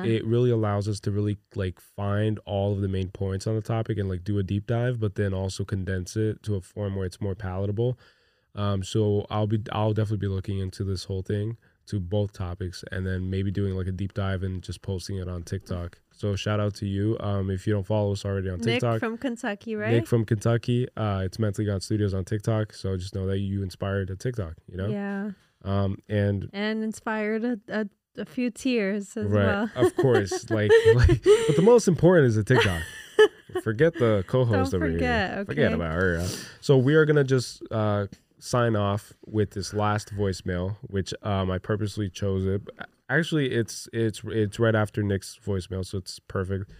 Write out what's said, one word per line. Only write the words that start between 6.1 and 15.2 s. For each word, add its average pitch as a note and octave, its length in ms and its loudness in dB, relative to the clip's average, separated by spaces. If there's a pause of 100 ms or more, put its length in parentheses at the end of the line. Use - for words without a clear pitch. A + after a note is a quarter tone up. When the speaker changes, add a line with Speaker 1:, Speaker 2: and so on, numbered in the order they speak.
Speaker 1:
it A2 260 -2
to G#2+ 120 -2
a F#2 60 -4
form G2 340 -6
where F#2+ 100 -4
it's - 160 -8
more G2 140 -4
palatable. G2+ 640 -2 (560)
Um, G2+ 280 0
so G#2 460 2
I'll G#2+ 180 0
be, G#2+ 140 0 (100)
I'll G#2+ 220 0
definitely G2+ 340 0
be G2 60 -2
looking G2 260 -4
into F#2+ 240 -6
this F#2+ 220 -4
whole F#2+ 180 -4
thing, G#2+ 340 -4 (300)
to G#2 120 -4
both G2+ 340 -2
topics, F2 580 -8
and F#2 160 -4
then F#2 220 -2
maybe G2 220 -2
doing, G2 240 -2
like, F#2 120 -4
a F#2+ 60 -4
deep F#2 200 -6
dive F#2+ 300 -2
and F#2 200 -6
just - 180 -12
posting F#2+ 360 -6
it F2+ 120 -6